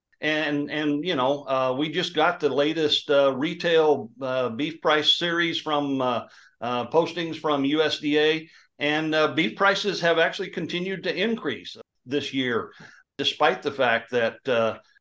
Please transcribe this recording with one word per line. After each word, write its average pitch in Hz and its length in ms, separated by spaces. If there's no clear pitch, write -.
And, 151 500
and, 151 340
you 180 120
know, 139 320
uh, 131 280
we 156 120
just 170 260
got 175 240
the 147 120
latest, 147 600
uh, 139 240
retail, 160 760
uh, 131 300
beef 151 300
price 151 380
series 170 400
from, 147 420
uh, 123 260
uh, 123 300
postings 160 460
from 143 280
U 151 180
S 151 160
D 151 220
A, 160 280
and, 151 340
uh, 156 160
beef 160 280
prices 196 460
have 165 180
actually 180 300
continued 180 540
to 160 120
increase, 165 600
this 139 260
year, 127 400
despite 170 440
the 143 80
fact 117 400
that, 117 260
uh, 113 300